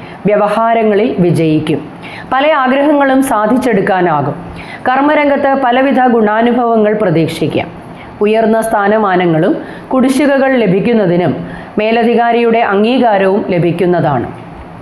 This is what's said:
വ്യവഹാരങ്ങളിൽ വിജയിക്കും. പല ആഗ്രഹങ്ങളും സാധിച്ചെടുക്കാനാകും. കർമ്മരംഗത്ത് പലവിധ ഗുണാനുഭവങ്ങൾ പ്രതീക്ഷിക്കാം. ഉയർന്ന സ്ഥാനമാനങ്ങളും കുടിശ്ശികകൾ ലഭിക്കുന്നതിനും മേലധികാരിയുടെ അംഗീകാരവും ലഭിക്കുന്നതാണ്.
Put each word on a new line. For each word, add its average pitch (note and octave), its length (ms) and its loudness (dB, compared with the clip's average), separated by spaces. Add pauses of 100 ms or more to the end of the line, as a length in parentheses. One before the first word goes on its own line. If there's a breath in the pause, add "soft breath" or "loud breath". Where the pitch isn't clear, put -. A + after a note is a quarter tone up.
(260 loud breath)
വ്യവഹാരങ്ങളിൽ G#3+ 920 2
വിജയിക്കും. D#3 680 0 (440 loud breath)
പല C4 140 2
ആഗ്രഹങ്ങളും C#4 760 2
സാധിച്ചെടുക്കാനാകും. G3+ 1120 0 (540 loud breath)
കർമ്മരംഗത്ത് C#4 760 0
പലവിധ B3+ 360 2
ഗുണാനുഭവങ്ങൾ A#3 920 2 (100)
പ്രതീക്ഷിക്കാം. D#3+ 680 -2 (520 loud breath)
ഉയർന്ന A3 400 2
സ്ഥാനമാനങ്ങളും G3+ 960 0 (360 loud breath)
കുടിശ്ശികകൾ C4+ 640 2
ലഭിക്കുന്നതിനും F#3+ 880 0 (320 loud breath)
മേലധികാരിയുടെ A#3 800 2
അംഗീകാരവും G#3+ 880 2
ലഭിക്കുന്നതാണ്. E3+ 800 0 (540)